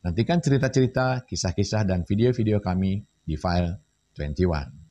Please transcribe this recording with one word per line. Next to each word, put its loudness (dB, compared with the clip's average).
Nantikan 0
cerita-cerita, 0
kisah-kisah, -2
dan 0
video-video 2
kami -2
di -8
File 0
Twenty -2
One. -4